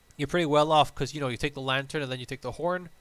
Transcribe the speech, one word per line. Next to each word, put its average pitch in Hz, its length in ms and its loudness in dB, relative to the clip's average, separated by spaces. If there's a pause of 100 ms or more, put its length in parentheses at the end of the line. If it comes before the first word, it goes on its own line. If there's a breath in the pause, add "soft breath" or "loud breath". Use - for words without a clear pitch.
(160)
you're 147 100 -4
pretty 175 200 2
well 151 260 4
off, 151 200 6
'cause, 131 220 -6
you 151 60 -6
know, 139 80 -2
you 120 80 -4
take 143 180 -4
the 139 60 -10
Lantern 135 420 -2
and 131 80 -6
then 131 80 -6
you 123 80 -12
take 131 140 -10
the 123 120 -6
Horn. 175 360 -4 (120)